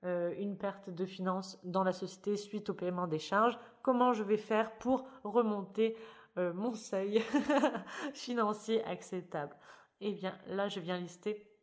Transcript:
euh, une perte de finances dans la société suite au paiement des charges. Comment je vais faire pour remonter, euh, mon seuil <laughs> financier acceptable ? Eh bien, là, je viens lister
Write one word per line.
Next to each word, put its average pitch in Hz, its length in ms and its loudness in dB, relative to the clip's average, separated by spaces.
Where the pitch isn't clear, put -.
euh, 175 340 0
une 202 180 -4
perte 196 320 -6
de 180 160 -2
finances 185 600 -4
dans 180 200 2
la 185 80 4
société 190 440 -2
suite 208 340 -6
au 185 40 0
paiement 180 320 -2
des 156 120 0
charges. 220 400 4
Comment 247 320 6
je 214 80 0
vais 208 160 4
faire 220 400 0
pour 262 280 2
remonter, 214 760 2
euh, 175 160 2
mon 220 180 -2
seuil 202 500 0
<laughs> 254 460 -6
financier 220 720 0
acceptable ? 170 680 -6
Eh 208 120 -2
bien, 180 340 -6
là, 196 220 -2
je 196 120 -6
viens 175 180 -4
lister 180 500 -8